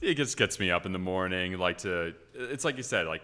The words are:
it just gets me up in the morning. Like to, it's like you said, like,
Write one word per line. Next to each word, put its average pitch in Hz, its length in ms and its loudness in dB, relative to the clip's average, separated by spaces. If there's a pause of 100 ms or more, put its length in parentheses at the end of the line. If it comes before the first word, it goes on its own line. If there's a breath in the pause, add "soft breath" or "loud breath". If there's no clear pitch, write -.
it 196 140 2
just 135 200 0
gets - 240 2
me 92 120 2
up 87 140 2
in 95 60 -2
the 92 80 -2
morning. 92 580 0
Like 90 220 2
to, 85 340 -2 (200)
it's 127 320 -8
like 143 100 0
you 127 80 -8
said, 92 240 0
like, 80 160 -4